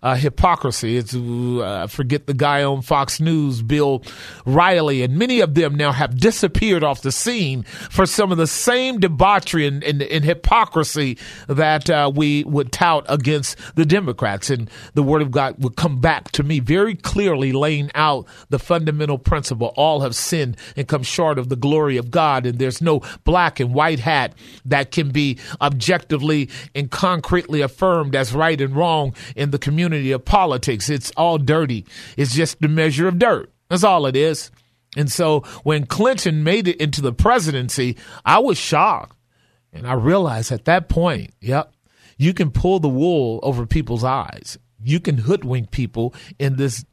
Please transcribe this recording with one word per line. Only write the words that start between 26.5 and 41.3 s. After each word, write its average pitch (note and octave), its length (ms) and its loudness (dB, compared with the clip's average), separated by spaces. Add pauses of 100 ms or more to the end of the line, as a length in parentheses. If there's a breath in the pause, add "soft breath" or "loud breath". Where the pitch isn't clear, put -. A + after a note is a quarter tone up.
and C#3 160 -6
concretely F3 680 0
affirmed D3+ 540 0
as C3 180 0
right D#3 280 0
and C3+ 140 -2
wrong D3+ 400 0 (220 loud breath)
in C#3+ 140 -2
the C#3 80 -2
community D3+ 540 0
of B2+ 120 -4
politics. C3+ 640 0
It's C#3+ 280 -4
all E3 220 0
dirty. C#3 460 0 (320 loud breath)
It's C3+ 180 -2
just D#3 260 -2
the D3+ 80 2
measure D#3+ 400 2
of F3 100 0
dirt. G3+ 320 2 (180)
That's F3 160 2
all F3+ 220 4
it B2+ 100 0
is. D3+ 340 0 (460)
And C#3+ 140 0
so D#3 300 2 (240 loud breath)
when D3 220 0
Clinton F#3 580 0
made F#3 240 2
it E3+ 120 -2
into D3 220 -2
the B2+ 100 0
presidency, C3+ 840 0 (280 loud breath)
I D3+ 140 6
was A#3+ 200 2
shocked. E3 580 0 (560)
And D#2 140 -12
I B2+ 80 -2
realized C3 580 0
at A#2 120 -6
that E3+ 240 2
point, E3 520 -2